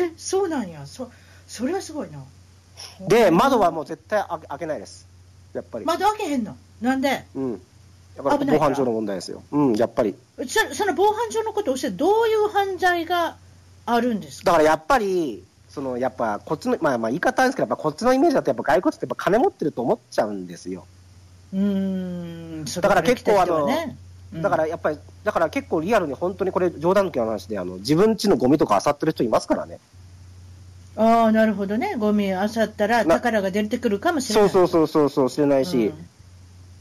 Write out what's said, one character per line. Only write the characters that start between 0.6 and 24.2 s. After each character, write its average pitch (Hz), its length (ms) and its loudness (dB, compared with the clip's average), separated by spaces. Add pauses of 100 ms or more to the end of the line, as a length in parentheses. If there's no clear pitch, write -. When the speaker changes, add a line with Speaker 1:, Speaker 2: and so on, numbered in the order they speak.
Speaker 1:
ん 180 80 -10
や。 147 160 -16
そ-、 131 240 -14 (380)
そ - 180 -8
れ 320 80 -2
は 381 80 -4
す 320 120 -14
ご 277 120 -8
い 165 60 -18
な。 143 120 -14 (840)
Speaker 2:
で、 208 220 6
Speaker 1:
う - 20 4
ん。 165 60 4
Speaker 2:
窓 254 220 4
は 175 120 4
も 160 100 -8
う 139 40 -8
絶 - 220 -12
対 208 120 -2
あ-、 165 200 -6 (100)
開 143 100 -10
け 170 60 -8
な 156 100 -6
い 113 40 -10
で 92 60 -14
す。 - 220 -20 (460)
や 123 80 -8
っ - 20 -14
ぱ - 160 -12
り。 104 60 -10
Speaker 1:
窓 339 200 -2
開 427 120 2
け 427 80 -6
へ 285 120 -2
ん 226 60 -2
の？ 156 140 -12 (240)
な 254 140 0
ん 269 60 -4
で？ 262 220 -2 (100)
Speaker 2:
う 139 60 -10
ん。 123 220 -6 (560)
だ 135 60 -14
か 139 80 0
ら 147 80 2
Speaker 1:
危 147 60 -2
な - 100 2
い 143 40 4
か 151 60 2
ら？ 143 40 4
Speaker 2:
防 131 60 0
犯 139 80 0
上 - 20 2
の 120 60 0
問 110 140 -2
題 101 120 -4
で 87 40 -8
す 98 100 -12
よ。 92 200 -14
う 147 100 0 (100)
ん、 107 40 2
や 113 100 2
っ 107 80 -6
ぱ 127 100 0
り。 101 120 -2 (300)
Speaker 1:
そ-、 - 0 - (300)
そ 415 100 -2
の 370 80 0
防 403 200 2
犯 440 160 -4
上 440 140 -4
の 440 100 -6
こ 415 100 -4
と 262 80 -2
を 269 60 -2
し - 40 -6
て、 262 100 -4
ど 381 320 2
う 466 40 2
い 440 80 2
う 427 140 0
犯 392 280 -2
罪 349 280 0
が 339 320 -2 (480)
あ 233 160 2
る 240 140 -2
ん 190 40 -4
で 156 120 -14
す - 120 -18
か？ 190 80 4
Speaker 2:
だ - 20 -
か 165 40 6
ら 156 80 6
や 156 100 6
っ 151 100 -10
ぱ 277 120 2
り、 170 460 -2 (260)
そ 147 120 -10
の、 131 160 -6
や 127 120 0
っ - 60 -10
ぱ 107 240 -2
こ - 160 -6
っ - 20 -14
ち 190 100 -8
の、 247 140 0
ま 147 120 2
あ 120 40 -2
ま 113 100 -2
あ 113 40 0
言 147 60 -2
い - 20 -4
方 254 240 0
あ - 20 4
る 254 40 2
ん - 20 -2
で - 20 -6
す - 20 -6
け - 60 -4
ど、 120 80 -2
や 123 40 0
っ - 40 -4
ぱ - 60 -14
こ 156 60 0
っ 151 60 -8
ち - 80 -10
の 254 100 4
イ 262 60 2
メ 339 80 4
ー - 20 6
ジ 277 60 0
だ 156 80 0
と 151 60 -2
や 127 40 0
っ 110 40 -4
ぱ 113 60 -8
外 160 180 2
国 302 100 0
人 - 60 -12
っ - 20 -20
て - 60 -6
や - 20 -12
っ - 20 -12
ぱ - 140 -8
金 190 140 2
持 349 120 2
っ - 20 -4
て - 120 -8
る 147 80 0
と 127 100 -8
思 143 140 0
っ - 40 -20 (100)
ち - 100 -4
ゃ 120 60 2
う 107 80 -6
ん 92 140 -8
で 85 100 -14
す - 120 -14
よ。 92 160 -10 (680)
Speaker 1:
う 190 40 -4
ー 180 1080 -4
ん、 151 40 -10
そ 170 140 -6
れ - 0 -
Speaker 2:
だ 196 80 2
か 202 60 4
ら 170 80 2
結 - 200 2
構 202 180 4
あ 180 40 4
の、 160 200 0
Speaker 1:
か 220 60 0
ら 285 40 0
来 - 0 -
た - 0 -
人 330 60 -2
は 311 60 -6
ね。 - 100 -12 (360)